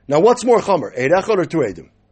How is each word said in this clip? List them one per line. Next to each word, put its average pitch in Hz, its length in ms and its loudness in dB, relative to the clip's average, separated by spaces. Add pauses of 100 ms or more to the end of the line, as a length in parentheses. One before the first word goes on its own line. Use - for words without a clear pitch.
Now 143 120 0
what's 233 240 2
more 226 160 2
Chomer, 160 360 -2
Eid 127 140 -2
Echad 190 280 2
or 170 80 0
two 165 140 -4
Eidim? 104 300 -4 (220)